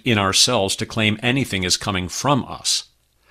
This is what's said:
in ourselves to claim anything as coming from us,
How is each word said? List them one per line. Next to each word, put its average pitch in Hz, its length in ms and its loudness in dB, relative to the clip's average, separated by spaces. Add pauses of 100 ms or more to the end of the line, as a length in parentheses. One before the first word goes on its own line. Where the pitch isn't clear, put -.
in 113 140 4
ourselves 98 580 2
to 110 80 -4
claim 107 360 0
anything 120 440 0
as 90 120 2
coming 92 300 -2
from 131 380 0
us, - 400 -4 (460)